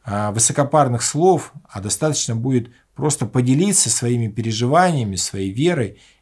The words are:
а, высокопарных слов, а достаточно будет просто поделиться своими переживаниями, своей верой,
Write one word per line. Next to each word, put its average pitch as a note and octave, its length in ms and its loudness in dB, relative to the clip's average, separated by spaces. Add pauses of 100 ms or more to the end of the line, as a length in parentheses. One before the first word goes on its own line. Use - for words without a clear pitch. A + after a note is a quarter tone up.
а, G#2 300 -4
высокопарных C3 680 2
слов, E3 500 2 (160)
а G2 120 -12
достаточно A#2+ 560 -2
будет A#2+ 340 0 (240)
просто C#3 320 -2
поделиться C3 640 2
своими A#2+ 380 -2
переживаниями, A#2 880 0
своей G2 340 -4
верой, C3+ 500 -2 (220)